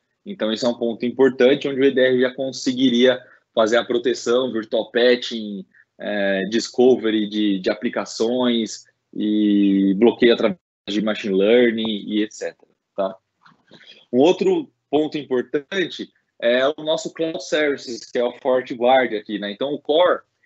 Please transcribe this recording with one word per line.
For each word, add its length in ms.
Então, 280
esse 120
é 40
um 100
ponto 260
importante, 640
onde 140
o 40
E 60
D 100
R 200
já 120
conseguiria 880
fazer 240
a 80
proteção, 680
virtual 400
patching, 760
é, 460
discovery 840
de, 300
de 120
aplicações 1120
e 840
bloqueio 380
através 240
de 140
machine 320
learning 720
e 160
et 100
cetera, 380
tá? 200
Um 60
outro 520
ponto 280
importante 920
é 280
o 140
nosso 300
cloud 300
services, 680
que 80
é 60
o 160
FortiGuard 720
aqui, 240
né? 140
Então, 220
o 60
core, 400